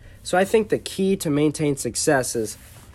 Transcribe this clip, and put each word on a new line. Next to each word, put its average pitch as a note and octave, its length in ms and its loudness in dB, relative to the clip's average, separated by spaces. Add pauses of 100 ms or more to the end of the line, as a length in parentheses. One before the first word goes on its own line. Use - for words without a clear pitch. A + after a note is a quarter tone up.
(240)
So - 140 0
I F#3+ 80 4
think G#3+ 240 2
the B2+ 100 0
key G3 380 -2
to E3+ 120 -4
maintain D3 460 0
success B2+ 600 0
is, A2 220 -6 (380)